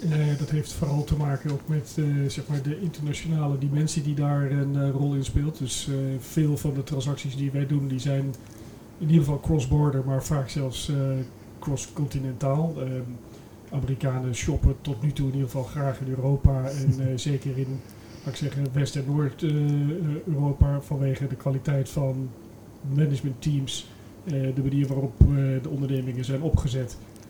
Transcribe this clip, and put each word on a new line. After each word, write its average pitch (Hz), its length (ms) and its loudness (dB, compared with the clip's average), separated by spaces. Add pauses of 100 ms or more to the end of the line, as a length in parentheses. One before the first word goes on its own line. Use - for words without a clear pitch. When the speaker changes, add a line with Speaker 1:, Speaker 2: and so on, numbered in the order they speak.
Speaker 1:
Eh, 147 280 2
dat 143 120 -2
heeft 151 240 0
vooral 147 300 0
te 151 120 0
maken 143 360 0
ook 139 160 -4
met, 151 300 -2
eh, 151 80 2 (220)
zeg 139 200 -6
maar, 143 140 0
de 147 200 -2
internationale 147 760 -2
dimensie 143 460 0
die 147 120 0
daar 143 360 2
een, 139 240 2
eh, 139 140 2
rol 139 240 2
in 139 100 2
speelt. 147 340 0
Dus, - 320 -4
eh, 139 60 0 (240)
veel 151 380 2
van 147 160 0
de 135 100 -2
transacties 135 520 -4
die 139 160 0
wij 139 160 0
doen, 139 200 2
die 131 120 -2
zijn 139 240 0 (760)
in 165 100 -2
ieder 156 160 8
geval 139 160 0
cross-border, 143 680 4
maar 135 180 2
vaak 143 260 0
zelfs, 135 400 -4
eh, 147 60 0 (640)
cross-continentaal. 139 1160 -2
Ehm, 131 120 -2 (800)
Amerikanen 127 640 0
shoppen 139 460 4
tot 123 200 -4
nu 143 100 2
toe 139 160 0
in 127 60 0
ieder 139 160 0
geval 131 140 -4
graag 139 360 -2
in 135 80 -6
Europa 135 560 2
en, 135 360 2
Speaker 2:
<laughs> - 0 -
Speaker 1:
eh, 131 180 0
zeker 139 400 -2
in, 131 220 -2 (380)
laat 139 160 -6
ik - 20 -10
zeggen, 139 380 -2
West- 143 220 0
en 139 120 -2
Noord-, 143 360 0
eh, 156 60 2
eh, 147 60 2 (720)
Europa 143 540 2
vanwege 139 460 0
de 120 80 -4
kwaliteit 135 540 0
van 135 400 -2 (680)
managementteams, 139 920 0 (340)
eh, 180 80 -6
de 135 300 0
manier 135 260 2
waarop, 135 320 -2
eh, - 80 10 (340)
de 151 80 -6
ondernemingen 131 560 -2
zijn 135 160 -2
opgezet, 131 560 0 (320)